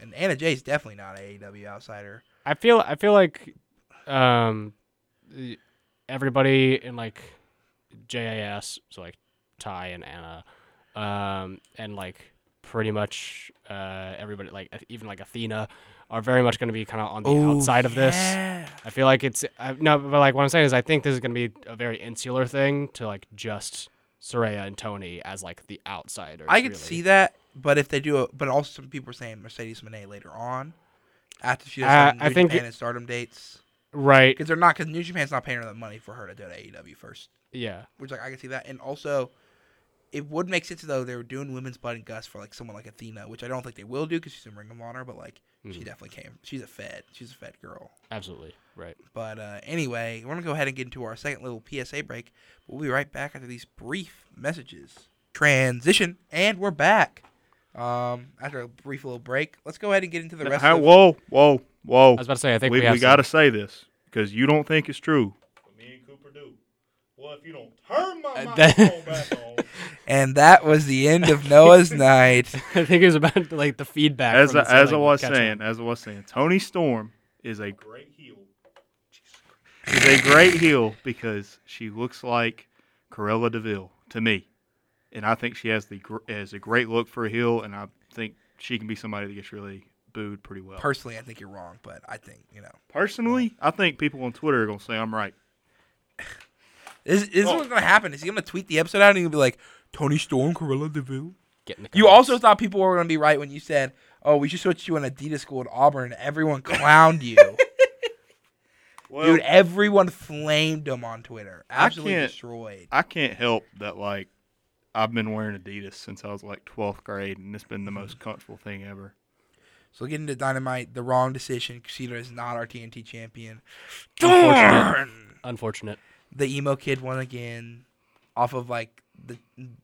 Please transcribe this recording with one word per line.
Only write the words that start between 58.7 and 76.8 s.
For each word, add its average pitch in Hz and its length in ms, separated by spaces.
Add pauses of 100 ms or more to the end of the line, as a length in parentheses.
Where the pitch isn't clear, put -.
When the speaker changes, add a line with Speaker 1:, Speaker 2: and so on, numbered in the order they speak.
Speaker 1:
little 123 160
break, 131 440
let's 160 140
go 208 140
ahead 196 100
and 180 80
get 170 120
into 165 140
the 156 80
Speaker 3:
Now, - 60
Speaker 1:
rest 139 120
Speaker 3:
how, 160 160
Speaker 1:
of 151 40
Speaker 3:
whoa, 175 340 (140)
whoa, 139 320 (220)
whoa. 127 300
Speaker 2:
I 117 40
was 123 80
about 135 80
to 120 60
say, 127 140
I 110 40
think 123 140
Speaker 3:
We, 127 80
Speaker 2:
we 123 60
have 113 80
Speaker 3:
we 120 60
gotta 135 240
Speaker 2:
some - 140
Speaker 3:
say 147 120
this, 104 340 (260)
'cause 104 220
you 120 140
don't 147 200
think 156 220
it's 143 100
true. 127 360 (300)
But - 140
me 123 160
and 127 120
Cooper 139 240
do. 139 240 (640)
Well, 147 180
if 147 120
you 160 60
don't 120 200 (140)
turn 339 340
my 294 100
Speaker 2:
Uh, 233 160
Speaker 3:
microphone - 100
Speaker 2:
that 165 500
Speaker 3:
back 156 320
on. 120 320
Speaker 1:
<laughs> - 40 (320)
And 135 280
that 156 300
was 156 220
the 135 220
end 165 220
of 143 180
Noah's 165 440
Speaker 2:
<laughs> - 0
Speaker 1:
Night. 131 600 (220)
Speaker 2:
I 175 100
think 170 180
it 190 40
was 170 80
about, 160 380
like, 147 240
the 143 80
feedback 135 500
Speaker 3:
As 139 160
Speaker 2:
from 151 100
Speaker 3:
I, 139 40
Speaker 2:
the - 60
Speaker 3:
as 135 180
I - 20
Speaker 2:
ceiling 147 140
Speaker 3:
was 143 160
Speaker 2:
catching. 135 160
Speaker 3:
saying, 107 260
as 113 160
I 117 40
was 117 180
saying, 101 240
Toni 165 340
Storm 131 540 (320)